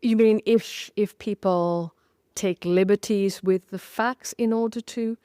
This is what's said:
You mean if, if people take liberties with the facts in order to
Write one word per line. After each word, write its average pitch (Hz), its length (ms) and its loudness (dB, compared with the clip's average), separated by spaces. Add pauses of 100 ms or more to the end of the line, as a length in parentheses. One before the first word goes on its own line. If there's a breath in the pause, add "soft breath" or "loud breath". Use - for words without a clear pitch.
You 226 160 2
mean 220 280 6
if, - 500 0
if 208 220 -2
people 175 760 -2 (420)
take 185 300 -4
liberties 196 800 0
with 185 260 0
the 190 100 -12
facts - 580 -6
in 226 140 0
order 226 300 -2
to 226 440 -6